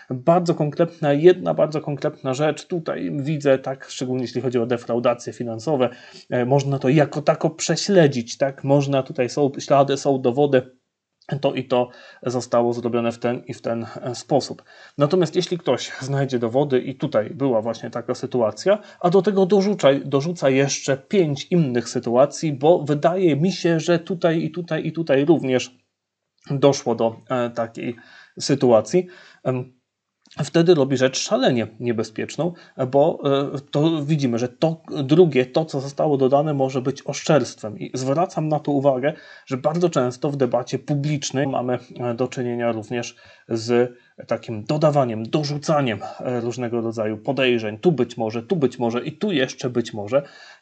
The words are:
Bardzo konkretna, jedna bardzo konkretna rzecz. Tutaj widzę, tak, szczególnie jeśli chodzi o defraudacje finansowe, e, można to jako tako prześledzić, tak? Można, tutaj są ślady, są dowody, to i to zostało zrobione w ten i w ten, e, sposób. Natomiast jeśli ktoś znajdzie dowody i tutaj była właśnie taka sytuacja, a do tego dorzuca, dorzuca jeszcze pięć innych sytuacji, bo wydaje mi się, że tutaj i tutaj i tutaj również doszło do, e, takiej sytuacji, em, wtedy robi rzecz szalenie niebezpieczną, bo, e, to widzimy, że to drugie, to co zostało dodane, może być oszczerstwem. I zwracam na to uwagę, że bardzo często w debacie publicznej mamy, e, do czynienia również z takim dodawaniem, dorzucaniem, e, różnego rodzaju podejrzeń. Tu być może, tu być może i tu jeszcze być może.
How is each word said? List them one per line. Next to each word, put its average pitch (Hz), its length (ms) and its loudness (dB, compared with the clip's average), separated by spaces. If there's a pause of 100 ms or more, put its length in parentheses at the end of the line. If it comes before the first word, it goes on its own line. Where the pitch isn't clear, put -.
(100)
Bardzo 170 440 2
konkretna, 151 580 0
jedna 170 420 4
bardzo 156 260 0
konkretna 147 540 -4
rzecz. 151 320 -2
Tutaj 165 500 -6
widzę, 143 420 2
tak, 135 300 -8
szczególnie 127 340 -6
jeśli 120 180 -6
chodzi 123 180 -2
o 113 80 2
defraudacje 120 640 -2
finansowe, 123 560 -2 (420)
e, 123 140 0
można 139 340 2
to 135 100 0
jako 156 340 2
tako 156 280 0
prześledzić, 160 840 2
tak? 139 280 -4
Można, 139 380 2
tutaj 131 260 -2
są 139 300 0
ślady, 139 380 2
są 135 260 0
dowody, 131 560 2 (600)
to 139 140 0
i 127 100 -4
to 123 240 0 (340)
zostało 120 500 0
zrobione 117 400 -2
w 117 60 -16
ten 120 260 -4
i 123 100 -10
w - 80 -16
ten, 117 240 -4 (160)
e, 123 120 -8
sposób. - 480 -2 (360)
Natomiast 160 380 0
jeśli 175 220 -2
ktoś - 420 -2
znajdzie 135 380 -2
dowody 127 420 0
i 135 140 -8
tutaj - 360 -2
była 123 320 0
właśnie 117 280 -8
taka 120 240 -6
sytuacja, 123 640 0 (220)
a 180 100 2
do 190 120 6
tego 190 240 2
dorzuca, 190 420 2 (160)
dorzuca 143 460 -2
jeszcze 135 460 0
pięć 151 540 0
innych 131 380 2
sytuacji, 131 640 2
bo 151 320 4
wydaje 160 520 2
mi 170 160 0
się, 170 280 0
że 170 180 2
tutaj 170 460 -2
i 156 60 -6
tutaj 160 360 -6
i 156 60 -4
tutaj 147 320 2
również 131 540 2 (720)
doszło 139 440 2
do, 113 220 0 (140)
e, 123 200 -2
takiej 117 460 -8 (440)
sytuacji, 139 680 4 (380)
em, 127 340 -6 (680)
wtedy 170 300 4
robi 135 220 2
rzecz 131 220 0
szalenie 180 480 0 (140)
niebezpieczną, 120 720 -4 (380)
bo, 143 300 4 (340)
e, 139 60 -8 (100)
to 151 340 2
widzimy, 139 340 0
że 123 100 -2
to 160 340 -2 (220)
drugie, 147 420 6
to 160 180 0
co 147 160 -4
zostało 143 360 0
dodane, 139 380 2
może 135 280 -2
być - 200 -6
oszczerstwem. 117 760 -2
I - 160 -10
zwracam 151 540 -2
na 147 120 -2
to 147 120 -4
uwagę, 139 400 2 (340)
że 131 100 -4
bardzo 165 340 0
często 131 400 -2
w 143 60 -6
debacie 123 420 -2
publicznej 143 680 -2
mamy, 123 320 -4 (220)
e, 120 140 -4
do 127 140 -2
czynienia 120 440 -4
również 117 440 -8 (320)
z 120 460 0 (320)
takim 110 380 -6
dodawaniem, 143 640 0
dorzucaniem, 147 720 -2 (200)
e, 123 200 -4
różnego 117 400 -4
rodzaju 110 380 -4
podejrzeń. 120 600 0
Tu 180 140 2
być 123 240 -2
może, 113 260 -4
tu 180 140 -2
być 135 220 0
może 120 260 -2
i - 80 -8
tu 208 200 -4
jeszcze 131 380 -2
być 120 240 -4
może. 107 280 0 (400)